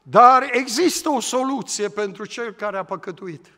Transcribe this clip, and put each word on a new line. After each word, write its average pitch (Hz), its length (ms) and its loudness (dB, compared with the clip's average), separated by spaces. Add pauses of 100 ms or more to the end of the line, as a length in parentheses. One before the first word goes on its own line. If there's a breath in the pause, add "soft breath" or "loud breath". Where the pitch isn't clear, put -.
Dar 254 500 6
există 269 580 -2
o 277 100 0
soluție 247 680 -4
pentru 208 360 -8
cel 233 260 -10
care 196 260 -8
a 190 60 -6
păcătuit. 180 640 -12 (120)